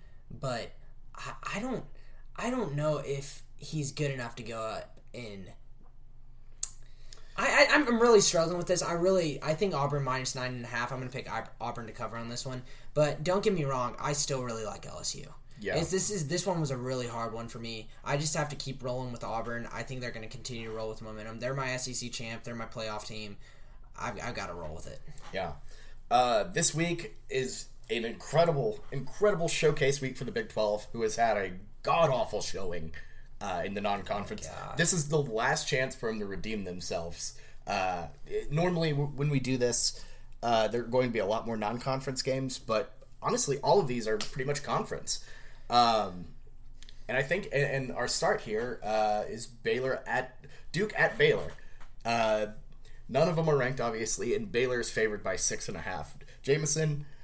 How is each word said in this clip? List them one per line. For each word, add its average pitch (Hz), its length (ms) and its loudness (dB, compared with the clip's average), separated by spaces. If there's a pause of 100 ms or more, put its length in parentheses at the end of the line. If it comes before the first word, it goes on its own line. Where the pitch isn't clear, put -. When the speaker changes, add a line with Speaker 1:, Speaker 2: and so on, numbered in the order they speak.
(300)
Speaker 1:
but 120 420 -4 (420)
I, - 200 -10 (220)
I 196 40 -2
don't, 240 240 -2 (520)
I 226 140 -2
don't 214 260 -2
know 147 240 2
if 139 440 -6 (140)
he's 147 340 -4
good 147 180 0
enough 123 260 -6
to 120 80 -10
go 113 180 -6
up 107 360 -6 (140)
in. 104 360 -10 (1900)
I, 262 340 8
I, - 60 8
I'm, 294 140 6
I'm 233 100 6
really 226 220 10
struggling 165 360 4
with 175 100 -2
this. 175 140 4
I 170 120 0
really, 175 500 4
I 151 100 2
think 185 200 2
Auburn 143 320 2
minus 131 280 0
nine 127 200 -4
and 123 100 -6
a 120 60 -8
half. 120 240 -2
I'm 127 60 -4
gonna 127 120 -6
pick 123 180 -6
Au-, 110 140 -2 (160)
Auburn 117 280 -4
to 110 40 -10
cover 113 240 -6
on 117 140 -6
this 117 160 -6
one. 127 180 -6 (300)
But 147 280 4
don't 180 220 2
get 214 100 6
me 160 120 2
wrong, 127 340 0
I 147 140 0
still 139 280 0
really 113 220 -4
like - 240 -8
L - 120 -10
S - 140 -2
U. - 120 -10 (340)
Speaker 2:
Yeah. - 160 0
Speaker 1:
It's, 165 160 2
this 185 180 4
is, 170 200 -2
this 175 180 2
one 170 140 2
was 143 100 2
a 131 60 -2
really 127 300 -2
hard 117 260 -4
one 117 160 -6
for 120 100 -10
me. 113 300 -8 (140)
I 139 120 0
just 151 200 2
have 151 140 0
to 147 60 -8
keep 135 260 -6
rolling 127 300 -2
with 117 140 -6
Auburn. 113 480 -4
I 117 100 -6
think 127 160 -6
they're 120 120 -6
gonna 110 160 -8
continue 113 420 -8
to 110 40 -6
roll 110 140 -4
with 110 140 -6
momentum. 110 380 -8
They're 123 140 -2
my 131 180 -2
S 127 180 -2
E 127 40 -6
C 120 160 -4
champ. 113 340 -6
They're 117 120 -6
my 117 100 -4
playoff 110 400 -6
team. 107 300 -8 (640)
I've, - 240 -4
I've 113 120 -4
gotta 98 180 -6
roll 82 200 -6
with - 140 -8
it. - 140 -10 (320)
Speaker 2:
Yeah. 92 180 -2 (580)
Uh, 120 340 6
this 147 320 2
week 165 400 -2 (140)
is 127 380 -2 (220)
an 113 140 0
incredible, 143 880 2
incredible 170 560 2
showcase 143 540 4
week 131 160 -4
for 127 80 -4
the 117 80 -4
Big 110 160 -2
twelve, 107 420 2
who 117 120 -2
has 107 120 2
had 113 220 6
a 95 160 0 (300)
god-awful 123 580 4
showing, 87 500 0 (480)
uh, 92 240 -2
in 98 120 -2
the 104 40 -2
non-conference. 101 720 -2
Speaker 1:
Oh, - 20 -10
God. 98 240 -8
Speaker 2:
This 160 140 6
is 160 160 4
the 151 140 4
last 127 480 2
chance 131 260 2
for 113 140 -2
them 110 100 -2
to 101 60 -2
redeem 98 400 -2
themselves. 87 720 -4 (260)
Uh, 92 420 0 (200)
it, 107 240 -2
normally, 165 380 4
w-, 147 260 2
when 143 140 2
we 139 100 4
do 123 160 0
this, - 480 2 (400)
uh, 113 240 6
there 117 140 0
are - 20 -2
going 127 240 4
to 117 60 0
be 113 60 0
a 98 60 2
lot 110 200 2
more 113 100 -2
non-conference 127 640 -2
games, 131 380 0
but - 320 0 (300)
honestly, 170 380 2
all 160 200 8
of - 80 4
these 123 180 0
are 110 120 2
pretty - 280 -2
much 143 180 0
conference. - 600 -2 (460)
Um, 107 560 6 (840)
and 120 100 0
I 135 40 4
think, 175 320 0
and, 143 100 4
and 127 300 0
our 120 160 0
start 180 320 2
here, 117 420 -2
uh, 107 460 4
is 117 180 -8
Baylor 123 580 0
at, 123 320 -2 (360)
Duke 208 260 2
at 165 180 4
Baylor. 107 360 6 (500)
Uh, 110 440 4 (640)
none 156 180 4
of 170 80 2
them 160 140 4
are 147 80 8
ranked, 127 240 2
obviously, 113 540 0
and 110 160 -2
Baylor 123 280 2
is 113 100 0
favored 104 340 0
by 95 120 0
six - 320 0
and 104 80 -4
a 82 60 -6
half. 85 340 -6 (280)
Jameson, 151 600 2 (180)